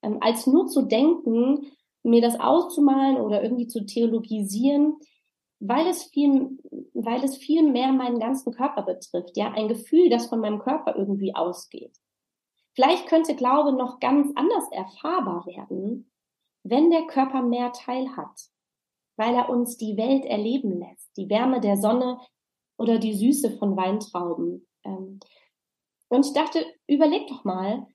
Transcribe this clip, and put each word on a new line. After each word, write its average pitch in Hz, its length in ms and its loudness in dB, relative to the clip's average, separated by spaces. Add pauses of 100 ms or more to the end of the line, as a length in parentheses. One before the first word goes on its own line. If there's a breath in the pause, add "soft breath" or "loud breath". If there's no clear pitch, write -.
ähm, 214 180 -4
als - 260 0
nur 285 200 4
zu 262 160 0
denken, 254 840 2 (340 loud breath)
mir 233 180 6
das 233 180 0
auszumalen 269 760 2
oder 208 260 0
irgendwie 240 240 -2
zu 208 180 -6
theologisieren, 233 1120 0 (640 soft breath)
weil 262 280 0
es - 160 -2
viel, 277 540 2 (360)
weil 233 320 -4
es 269 100 -2
viel 311 340 2
mehr 262 220 2
meinen 247 280 0
ganzen 240 340 -4
Körper - 300 -4
betrifft, 180 520 -8
ja. 214 160 -2
Ein 214 160 -4
Gefühl, 311 420 4
das 233 180 2
von 233 120 -2
meinem 214 200 -2
Körper 302 360 -2
irgendwie 196 400 -2
ausgeht. - 600 -8 (760)
Vielleicht 330 340 2
könnte 320 280 2
Glaube 277 380 2
noch 254 260 -4
ganz 277 360 2
anders 349 360 0
erfahrbar 190 760 -6
werden, 202 640 -10 (560)
wenn 277 240 4
der 330 180 2
Körper 262 360 0
mehr 247 300 -2
teilhat, - 760 -10 (680)
weil 233 180 0
er 247 140 0
uns 240 260 -2
die 214 220 -6
Welt 262 260 2
erleben 214 560 -2
lässt, - 380 -18
die 196 120 -10
Wärme 240 300 2
der 202 160 0
Sonne 247 420 0 (640 loud breath)
oder 226 180 2
die 214 160 -2
Süße 226 440 2
von 196 200 -2
Weintrauben. 180 880 -4 (160)
Ähm, 196 360 -12 (880 soft breath)
und 269 160 4
ich - 80 -6
dachte, 311 320 -2 (220)
überleg 294 400 2
doch - 160 -16
mal 196 520 -4